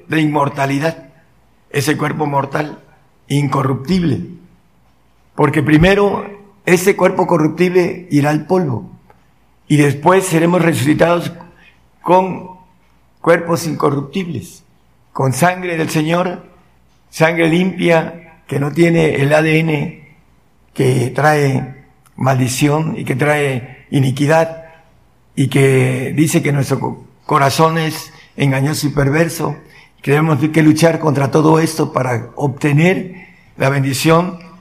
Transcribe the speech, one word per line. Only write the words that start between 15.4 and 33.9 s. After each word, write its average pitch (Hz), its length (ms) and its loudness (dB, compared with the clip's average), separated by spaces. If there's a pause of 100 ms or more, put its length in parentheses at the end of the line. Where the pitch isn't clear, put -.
del 160 140 -4
Señor, 170 560 -2 (640)
sangre 165 380 2
limpia, 170 960 0
que 139 120 -4
no 143 140 -2
tiene 165 440 2
el 139 160 2
A 156 100 4
D 160 160 2
N 160 460 -2 (680)
que 127 400 0
trae 139 680 0 (320)
maldición 135 840 0
y 160 60 -8
que 135 100 -4
trae 143 760 -2
iniquidad, 143 760 0 (720)
y 139 100 2
que 131 720 2
dice 156 260 2
que 143 80 -2
nuestro 139 300 -2
co-, - 260 -8 (180)
corazón 156 540 2
es 156 340 -6 (240)
engañoso 139 520 0
y - 20 -2
perverso, 151 640 0 (460)
que 135 80 -4
debemos 151 300 2
de 151 100 0
que 156 140 2
luchar 160 340 4
contra 139 320 0
todo 156 300 4
esto 160 320 -2
para 120 420 -4
obtener 151 920 0 (280)
la 135 120 0
bendición 143 720 0 (200)